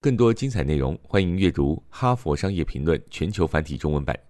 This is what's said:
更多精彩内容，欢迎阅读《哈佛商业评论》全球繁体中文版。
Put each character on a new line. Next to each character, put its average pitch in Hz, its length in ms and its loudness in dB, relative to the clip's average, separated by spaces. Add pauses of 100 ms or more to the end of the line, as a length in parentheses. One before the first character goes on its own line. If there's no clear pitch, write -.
更 131 160 2
多 113 160 6
精 135 160 -4
彩 98 140 -2
内 76 120 0
容， 67 280 -2
欢 98 180 0
迎 90 160 0
阅 92 140 4
读 71 240 0 (140)
《哈 127 260 0
佛 78 200 -2
商 95 160 -2
业 85 120 -2
评 - 200 -4
论》 80 160 2 (120)
全 85 200 -4
球 87 140 0
繁 78 180 0
体 76 140 -8
中 76 160 -2
文 73 100 0
版。 73 160 -4 (100)